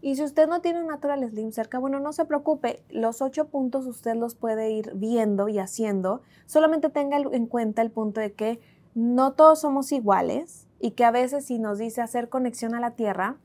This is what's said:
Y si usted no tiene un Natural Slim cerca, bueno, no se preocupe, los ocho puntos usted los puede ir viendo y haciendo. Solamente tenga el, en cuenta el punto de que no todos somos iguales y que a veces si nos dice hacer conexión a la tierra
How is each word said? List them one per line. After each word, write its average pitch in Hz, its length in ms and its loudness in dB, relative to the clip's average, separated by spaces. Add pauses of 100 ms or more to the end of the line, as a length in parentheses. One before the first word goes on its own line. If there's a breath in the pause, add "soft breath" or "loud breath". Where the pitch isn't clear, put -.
Y 269 120 -2
si 294 60 -2
usted 302 240 4
no 339 140 0
tiene 339 200 0
un 330 60 -6
Natural 285 400 -4
Slim 220 240 -6
cerca, 226 280 -6
bueno, 269 200 -2
no 294 140 -6
se 320 120 0
preocupe, 294 680 -2
los 226 320 -2
ocho 269 240 -2
puntos 262 400 -4
usted 233 260 -6
los 233 220 -4
puede 220 340 -2
ir 220 240 -4
viendo 208 560 2
y 208 80 -2
haciendo. 196 640 -2 (240 soft breath)
Solamente 311 460 4
tenga 285 260 0
el, 285 160 -2
en 233 140 0
cuenta 226 340 -2
el 226 80 0
punto 220 320 -4
de 208 120 -4
que 226 280 -4 (320 soft breath)
no 247 400 2
todos 311 280 10
somos 277 300 0
iguales 208 760 0 (120)
y 233 120 -2
que 240 140 2
a 233 40 8
veces 254 360 0
si 240 120 -6
nos 214 220 -4
dice 226 240 -4
hacer 240 260 -4
conexión 240 460 -4
a 240 40 -6
la 240 120 -2
tierra 208 540 -2